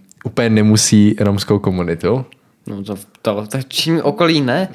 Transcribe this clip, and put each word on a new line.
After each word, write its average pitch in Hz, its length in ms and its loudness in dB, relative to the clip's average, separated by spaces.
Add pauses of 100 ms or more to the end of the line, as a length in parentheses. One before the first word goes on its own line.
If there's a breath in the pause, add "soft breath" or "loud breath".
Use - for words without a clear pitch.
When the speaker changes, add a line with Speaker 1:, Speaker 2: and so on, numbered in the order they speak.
(240)
Speaker 1:
úplně 117 260 -2
nemusí 107 680 4
romskou 101 400 0
komunitu. 92 680 -2 (420)
Speaker 2:
No 101 160 -10
to, 101 120 -10 (260)
to, 107 260 -4
to 135 100 -6 (100)
čím 165 360 -2
okolí 160 380 0
ne? 139 340 -2